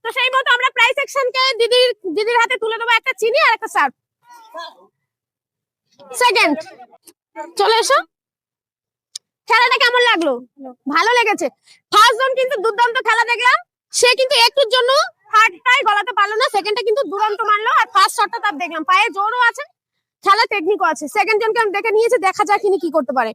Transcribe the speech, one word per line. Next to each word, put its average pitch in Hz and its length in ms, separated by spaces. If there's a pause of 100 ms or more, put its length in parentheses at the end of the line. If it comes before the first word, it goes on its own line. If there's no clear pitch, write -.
তো 453 40 (100)
সেই 508 180
মতো 508 200
আমরা 508 200
প্রাইজ 466 240
সেকশনকে 523 440 (160)
দিদির, 480 300 (260)
দিদির 440 260
হাতে - 220
তুলে 440 180
দেবো 466 180
একটা 523 220
চিনি 466 240
আর 494 120
একটা - 180
শার্ট। 285 180 (2250)
সেকেন্ড, 403 340 (1040)
চলে 415 240
এসো। 554 140 (1500)
খেলাটা 480 340
কেমন 480 260
লাগলো? 330 240 (640)
ভালো 392 240
লেগেছে। 403 280 (440)
ফার্স্ট 440 300
জন 523 180
কিন্তু 508 240
দুর্দান্ত 453 340 (100)
খেলা 466 240
দেখলাম, 494 260 (360)
সে 494 160 (100)
কিন্তু 508 160 (120)
একটুর 494 280
জন্য 494 160 (400)
থার্ডটাই 440 560
গলাতে 415 320
পারলো 415 220
না, 539 40 (100)
সেকেন্ডটা 403 320
কিন্তু 440 240
দুরন্ত 415 280 (100)
মারলো। 427 300
আর 466 140
ফার্স্ট 392 240
শটটা 466 280
তার 403 160
দেখলাম, 320 280
পায়ে 403 260
জোরও 440 340
আছে, 494 140 (600)
খেলা 415 280
টেকনিকও 381 400
আছে। 302 140 (100)
সেকেন্ড 415 260
জনকে 440 220
আমি 403 140
দেখে 440 180
নিয়েছি, 466 220 (100)
দেখা 392 220
যাক 403 160
তিনি 381 180
কি 330 120
করতে 285 220
পারে। 220 180